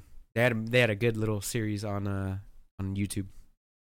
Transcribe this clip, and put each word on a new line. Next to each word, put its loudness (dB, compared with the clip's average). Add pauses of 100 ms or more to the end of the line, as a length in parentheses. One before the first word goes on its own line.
(360)
They 4
had 6
a, -2
they 2
had 6
a 2
good 2
little 0
series -2
on, -2
uh, -2 (420)
on -4
YouTube. -2 (720)